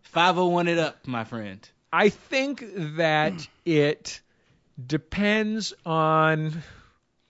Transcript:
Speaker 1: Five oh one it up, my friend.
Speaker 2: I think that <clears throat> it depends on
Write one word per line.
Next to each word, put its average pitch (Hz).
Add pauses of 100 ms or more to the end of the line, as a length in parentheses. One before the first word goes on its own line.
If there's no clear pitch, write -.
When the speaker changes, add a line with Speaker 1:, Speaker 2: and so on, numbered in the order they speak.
Speaker 1:
Five 175
oh 180
one 175
it 170
up, 156
my 120
friend. 107 (280)
Speaker 2:
I 196
think 269 (320)
that 156
<clears throat> -
it 151 (680)
depends 208 (120)
on 156 (680)